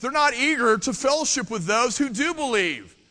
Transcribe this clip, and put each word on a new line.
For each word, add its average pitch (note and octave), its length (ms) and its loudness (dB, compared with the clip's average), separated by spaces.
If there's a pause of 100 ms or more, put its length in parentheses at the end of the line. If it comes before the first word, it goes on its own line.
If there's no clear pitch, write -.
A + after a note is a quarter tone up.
they're B3+ 100 -4
not D4 220 2
eager A#3+ 460 2
to A#3 160 -2
fellowship C4+ 560 -2
with F#3 160 -6
those A3+ 320 2
who C#4 100 0
do C#4 240 -2
believe, F#3+ 640 -2 (140)